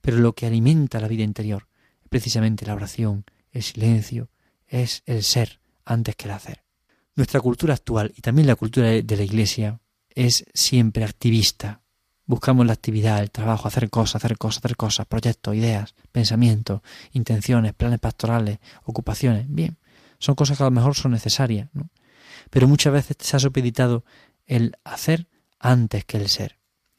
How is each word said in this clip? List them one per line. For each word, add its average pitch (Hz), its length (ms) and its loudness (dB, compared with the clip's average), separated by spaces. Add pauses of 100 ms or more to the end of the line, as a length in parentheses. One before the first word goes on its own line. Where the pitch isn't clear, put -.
Pero 117 160 0
lo 117 160 4
que - 120 -8
alimenta 117 540 2
la 107 80 -4
vida 110 160 -2
interior 107 440 -4 (340)
es - 80 -20
precisamente 110 560 -2
la 104 100 -6
oración, 104 480 -4 (280)
el 120 120 -8
silencio, 113 680 -2 (380)
es 123 380 -4
el 110 180 -4
ser - 380 -2 (240)
antes 117 300 -2
que - 100 -18
el 101 60 -8
hacer. - 320 -14 (520)
Nuestra 139 240 0
cultura 123 340 0
actual 110 420 -2
y - 60 -20
también 143 260 4
la 120 80 4
cultura 113 320 0
de, 113 160 2
de 110 120 -2
la 101 80 -2
Iglesia 107 560 -2 (300)
es 123 440 0
siempre 113 500 2
activista. 107 760 0 (440)
Buscamos 123 400 2
la 113 80 2
actividad, 107 480 0
el 104 100 -4
trabajo, 110 360 -4
hacer 110 220 -2
cosas, 113 340 0
hacer 117 140 -2
cosas, - 220 -6
hacer 120 160 -4
cosas, 107 300 -4
proyectos, 110 500 -4
ideas, 110 400 -2 (160)
pensamientos, 113 680 2 (300)
intenciones, 113 640 0
planes 120 260 -2
pastorales, 110 600 -2 (240)
ocupaciones. 117 640 -2
Bien, 160 300 -4 (420)
son 139 160 0
cosas 143 220 2
que 143 60 0
a 131 40 4
lo 127 40 4
mejor 127 240 4
son 131 160 0
necesarias, 117 640 -2
¿no? 147 160 -8 (600)
Pero 127 180 6
muchas 143 240 6
veces 143 280 0
se - 180 -2
ha - 20 2
supeditado 123 640 0 (440)
el 117 360 0
hacer - 440 -4 (320)
antes 117 440 2
que - 140 -6
el 101 120 -2
ser. - 300 -6 (400)